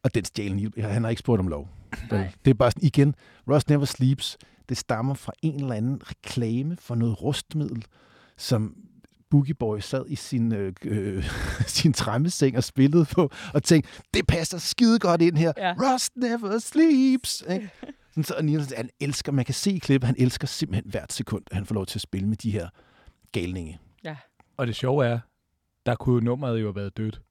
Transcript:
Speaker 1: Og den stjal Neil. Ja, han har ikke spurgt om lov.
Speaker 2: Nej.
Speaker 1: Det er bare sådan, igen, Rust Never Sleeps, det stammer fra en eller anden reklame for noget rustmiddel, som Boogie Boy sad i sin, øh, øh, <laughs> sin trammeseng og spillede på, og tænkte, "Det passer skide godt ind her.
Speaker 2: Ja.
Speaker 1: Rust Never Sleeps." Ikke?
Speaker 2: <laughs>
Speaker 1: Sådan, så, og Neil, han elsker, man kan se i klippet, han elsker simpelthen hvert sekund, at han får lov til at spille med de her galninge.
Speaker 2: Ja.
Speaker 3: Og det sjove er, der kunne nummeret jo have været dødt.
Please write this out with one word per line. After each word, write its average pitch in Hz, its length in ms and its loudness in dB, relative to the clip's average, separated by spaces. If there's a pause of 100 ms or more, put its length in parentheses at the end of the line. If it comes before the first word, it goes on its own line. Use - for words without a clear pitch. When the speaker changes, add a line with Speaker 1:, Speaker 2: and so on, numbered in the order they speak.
Speaker 1:
Og 123 120 0
den 98 100 0
stjal 101 300 -4
Neil. 104 220 -2
Ja, 110 100 -4
han 113 160 -2
har 113 60 -2
ikke 120 100 -2
spurgt 113 200 2
om 92 80 0
lov. 73 220 -6 (420)
Speaker 2:
Nej. 95 200 -2 (140)
Speaker 1:
Det 135 60 8
er 120 40 6
bare 120 160 4
sådan, - 160 -4
igen, 139 280 4 (340)
Rust 147 200 2
Never 143 160 4
Sleeps, - 520 0 (320)
det 123 80 -2
stammer 123 360 -2
fra - 180 -8 (100)
en 156 200 -2
eller 127 140 -4
anden 120 340 -2
reklame 127 720 -4
for - 160 -8
noget 113 260 0
rustmiddel, 131 640 -4 (520)
som 107 380 -2 (540)
Boogie 143 240 4
Boy 107 260 -2
sad 131 280 -6
i - 80 -6
sin, 117 380 -2
øh, 98 200 -4 (100)
øh, 98 460 -2 (180)
<laughs> - 200 -4
sin - 260 2
trammeseng 131 640 0
og 120 60 0
spillede 147 420 4
på, 156 260 0 (220)
og 147 100 2
tænkte, 160 260 4 (240)
"Det - 140 2
passer 170 300 0
skide 226 420 4
godt 170 220 4
ind 170 160 4
her. 160 200 4
Speaker 2:
Ja. 185 240 -2
Speaker 1:
Rust 254 360 0
Never 233 420 -2
Sleeps." 269 840 4 (100)
Ikke? 208 160 -4 (140)
Speaker 2:
<laughs> - 280 -20
Speaker 1:
Sådan, 156 120 -2
så, 175 140 -4
og 156 80 -2
Neil, 147 160 2 (160)
han 120 120 -6 (100)
elsker, 143 320 -4
man 131 140 2
kan 131 80 -4
se - 180 0
i 190 80 -2
klippet, 135 280 2
han 123 120 2
elsker 127 280 2
simpelthen - 440 -4
hvert - 220 -8
sekund, - 380 -4
at 92 60 -6
han 101 80 -2
får 110 100 -4
lov 95 100 -2
til - 120 -10
at 95 40 -6
spille 98 260 -4
med 110 100 0
de 110 140 -4
her 87 180 -4 (640)
galninge. 87 480 -6 (240)
Speaker 2:
Ja. 156 120 -10 (420)
Speaker 3:
Og 127 100 -2
det 110 80 -4
sjove 131 300 0
er, 117 140 0 (680)
der 120 100 2
kunne 120 300 2
nummeret 120 360 -2
jo 107 40 -2
have 101 100 -6
været 101 220 -8
dødt. 110 340 -6